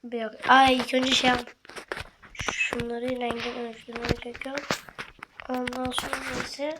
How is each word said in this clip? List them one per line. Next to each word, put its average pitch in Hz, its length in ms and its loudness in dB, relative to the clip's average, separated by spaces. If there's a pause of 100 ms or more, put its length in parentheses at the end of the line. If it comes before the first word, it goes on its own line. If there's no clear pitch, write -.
Bir 240 160 -4
yok. 220 120 -4 (160)
Aa, 262 220 10
ilk 254 240 2
önce 262 200 4
şey 254 160 6
yap. 247 200 0 (920)
Şunları 240 680 -2
rengine 240 440 -2
dönüştürmemiz 240 680 -4
gerekiyor. 262 380 -8 (920)
Ondan 254 420 -2
sonra - 260 -6 (280)
ise 302 340 -6